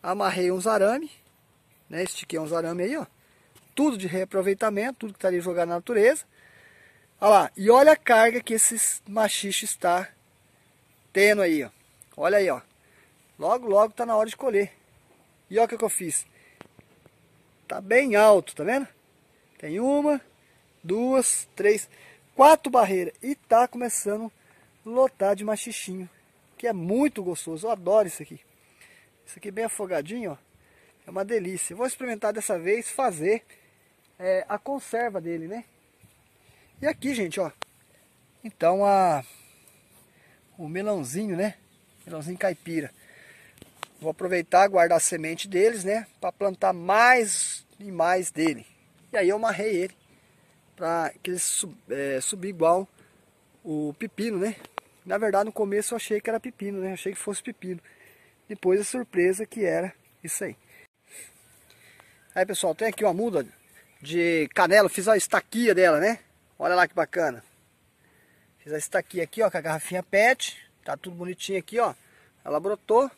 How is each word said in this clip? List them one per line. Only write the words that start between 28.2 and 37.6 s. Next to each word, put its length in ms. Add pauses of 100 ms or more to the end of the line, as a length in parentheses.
aqui. 180 (880)
Isso 140
aqui 100
bem 140
afogadinho, 680
ó. 60 (680)
É 60
uma 140
delícia. 480
Eu 60
vou 60
experimentar 480
dessa 240
vez 360
fazer, 500 (800)
é, 280
a 80
conserva 640
dele, 280
né? 160 (1160)
E 60
aqui, 260
gente, 280
ó. 100 (920)